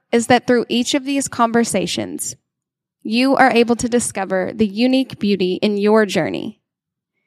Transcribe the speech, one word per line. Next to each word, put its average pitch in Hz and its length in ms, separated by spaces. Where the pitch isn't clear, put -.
is 233 160
that 240 200
through 240 220
each 240 240
of 262 140
these 277 200
conversations, 226 1080
you 254 340
are 262 140
able 233 260
to 240 120
discover 190 680
the 220 120
unique 254 520
beauty 190 440
in 208 160
your 208 260
journey 160 560